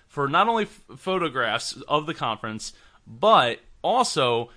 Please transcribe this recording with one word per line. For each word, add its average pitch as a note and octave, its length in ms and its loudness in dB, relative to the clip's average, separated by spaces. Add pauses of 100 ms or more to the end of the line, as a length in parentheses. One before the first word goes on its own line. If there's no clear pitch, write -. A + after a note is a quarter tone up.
for C#3 200 -2
not F3 200 2
only A3+ 180 0
f-, - 160 -14 (160)
photographs C3 760 -2 (140)
of D3+ 180 0
the D#3+ 80 -6
conference, A2 600 -6 (340)
but C3 520 2 (220)
also, C#3 760 0